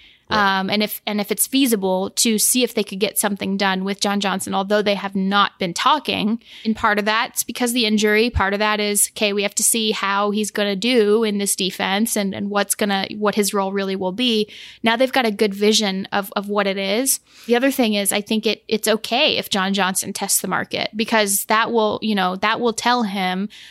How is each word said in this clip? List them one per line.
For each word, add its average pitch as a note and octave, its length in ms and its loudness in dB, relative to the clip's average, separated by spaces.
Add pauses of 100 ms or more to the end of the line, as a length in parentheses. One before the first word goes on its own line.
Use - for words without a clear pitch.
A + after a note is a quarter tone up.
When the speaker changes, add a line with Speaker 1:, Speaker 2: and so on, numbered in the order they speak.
(280)
Speaker 1:
Right. G3 320 2
Speaker 2:
Um, F#3+ 120 -2
and G#3 100 0
if, G#3 240 -4
and G#3 160 -2
if G3+ 80 -6
it's - 160 0
feasible G3+ 640 2
to A3 300 0
see - 240 2
if A#3 100 -2
they G#3+ 100 0
could G3 160 -8
get G3+ 200 -2
something G3+ 380 -2
done F#3+ 260 0
with G3 180 -4
John G3+ 180 0
Johnson, G3 360 -2
although G3 260 2
they G3+ 140 2
have G3 180 -8
not G3 460 2
been F#3 120 -2
talking. A#3 680 0 (220)
And A3 120 0
part G#3 220 2
of G3+ 80 -2
that's A3 380 0
because A#3+ 300 -2
the A#3+ 120 2
injury, G#3+ 460 4
part G3 220 0
of G3+ 40 -2
that G#3+ 220 0
is, G#3 320 0
okay, G#3 220 0
we G3+ 100 0
have G3+ 100 -4
to - 80 -2
see A3 300 0
how G3+ 400 0
he's G#3 180 -2
gonna G3+ 260 -2
do A3 480 2
in G#3 140 -2
this G3+ 180 -2
defense G3 600 -2
and, G3 180 -2
and G3+ 160 -6
what's G3+ 240 -2
gonna, G3 320 0 (140)
what G#3 160 0
his G3+ 180 0
role G3 180 0
really G3 240 -2
will F#3 160 -2
be. A3 380 0 (320)
Now A3+ 140 2
they've B3+ 160 2
got C4 160 2
a A3+ 40 2
good G#3 220 0
vision G3+ 580 2
of, G3+ 240 -4
of G3+ 140 -4
what G3+ 160 0
it G3 140 -2
is. G#3 400 0 (260)
The A#3 100 2
other B3+ 140 4
thing A#3+ 240 2
is, G3+ 180 0
I G#3 100 0
think G#3+ 260 -2
it, G#3+ 200 -2
it's G#3+ 200 -2
okay A3+ 500 0
if - 140 -6
John G3 240 0
Johnson F#3+ 360 -2
tests - 300 -2
the G3+ 60 -6
market, - 480 -4
because G#3+ 500 0
that A3 260 2
will, G#3+ 300 2
you G#3+ 140 0
know, F#3 220 0
that G#3+ 220 0
will A3+ 140 0
tell A#3+ 300 2
him, F#3+ 440 -2 (240)